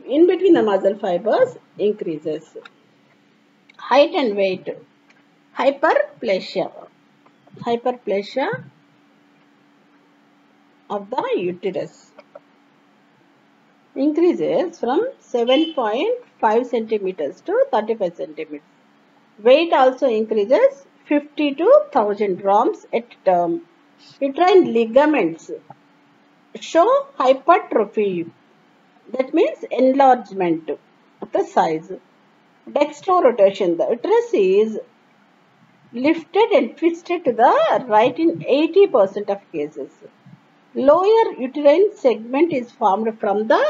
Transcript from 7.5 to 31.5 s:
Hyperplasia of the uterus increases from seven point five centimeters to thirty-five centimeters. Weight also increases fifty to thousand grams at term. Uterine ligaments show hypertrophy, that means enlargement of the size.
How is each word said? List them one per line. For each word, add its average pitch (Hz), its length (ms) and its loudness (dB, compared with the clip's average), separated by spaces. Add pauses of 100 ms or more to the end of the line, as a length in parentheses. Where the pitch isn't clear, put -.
Hyperplasia 240 1000 -6 (2250)
of 202 200 -10
the 294 140 -4 (140)
uterus 180 760 -8 (1800)
increases 302 840 -2
from 302 300 -2 (120)
seven 262 540 -2
point 285 460 -4 (200)
five 233 280 2
centimeters 208 720 -6
to 480 300 0
thirty-five 214 440 -2
centimeters. 156 460 -12 (800)
Weight 302 320 4
also 269 340 2
increases 220 800 0 (200)
fifty 294 500 -2
to 339 160 2 (220)
thousand 208 480 -2
grams 208 520 0
at 233 120 -4 (180)
term. 175 380 0 (580)
Uterine 294 540 2
ligaments 226 760 0 (1120)
show 480 480 2 (100)
hypertrophy, 226 1120 0 (840)
that 262 200 -6
means 494 380 0
enlargement 233 960 0 (520)
of - 100 -16
the 381 140 -2
size. 165 440 -2 (800)